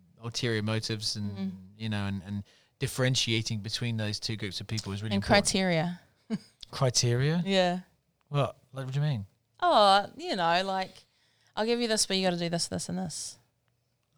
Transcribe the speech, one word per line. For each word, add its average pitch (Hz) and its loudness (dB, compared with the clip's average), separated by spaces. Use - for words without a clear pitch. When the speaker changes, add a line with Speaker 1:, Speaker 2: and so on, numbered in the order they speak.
Speaker 1:
ulterior 117 -2
motives 110 -2
and, 101 -6
Speaker 2:
Mm. 95 -4
Speaker 1:
you 110 -6
know, 107 -2
and, 196 -4
and 101 -6
differentiating 117 0
between 113 -4
those 107 -4
two 113 -6
groups 101 -6
of 98 -12
people 104 -4
is 98 -6
really 143 -2
Speaker 2:
And 202 0
Speaker 1:
important. 202 4
Speaker 2:
criteria. 175 0
<laughs> 226 -4
Speaker 1:
Criteria? 131 2
Speaker 2:
Yeah. 185 2
Speaker 1:
What? 139 0
Like, 135 -8
what 131 -8
do 143 0
you 147 2
mean? 123 -2
Speaker 2:
Oh, 208 6
you 339 -4
know, 175 2
like, 190 -2
"I'll 214 0
give 240 2
you 240 0
this, 220 2
but 190 0
you 190 2
gotta 180 2
do 170 -2
this, 165 -2
this, 180 -6
and 180 -4
this." - -8